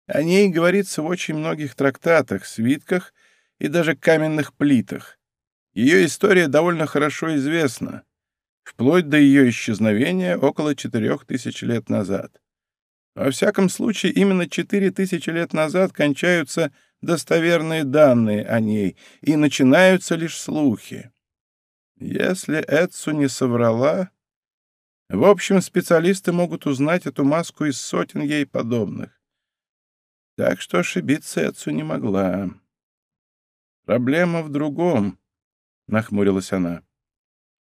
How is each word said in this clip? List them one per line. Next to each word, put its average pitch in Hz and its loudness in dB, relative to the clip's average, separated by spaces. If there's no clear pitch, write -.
О - -2
ней 190 4
говорится 175 0
в 151 -4
очень 175 -6
многих 156 -6
трактатах, 139 0
свитках 147 -2
и 147 -2
даже 160 0
каменных 156 0
плитах. - 0
Ее 156 4
история 180 2
довольно 160 2
хорошо 151 -2
известна, 143 -4
вплоть 151 0
до 151 2
ее 139 6
исчезновения 120 0
около 147 -2
четырех 131 -6
тысяч 123 -8
лет 117 -4
назад. 98 -4
Во 135 -2
всяком 196 0
случае, 208 -2
именно 185 2
четыре 190 -2
тысячи 185 -4
лет 165 -4
назад 160 0
кончаются 156 0
достоверные 160 0
данные 123 4
о 117 0
ней, 107 0
и 156 2
начинаются 156 4
лишь 160 -6
слухи. - -4
Если - -4
Эцу 160 -2
не 147 0
соврала... 123 0
в 101 0
общем, 196 4
специалисты 180 0
могут 170 -4
узнать 147 0
эту 143 -2
маску 151 -2
из 139 -4
сотен 165 -6
ей 147 -2
подобных. - -4
Так - -2
что - -4
ошибиться 160 -2
Эцу - -8
не 156 -4
могла. 98 -2
"Проблема 160 0
в 156 -14
другом", 143 -2
нахмурилась 101 0
она. 87 -4